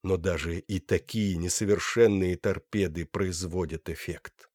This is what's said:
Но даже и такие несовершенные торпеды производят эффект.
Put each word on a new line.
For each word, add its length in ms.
Но 140
даже 420
и 220
такие 560
несовершенные 1000
торпеды 680
производят 880
эффект. 640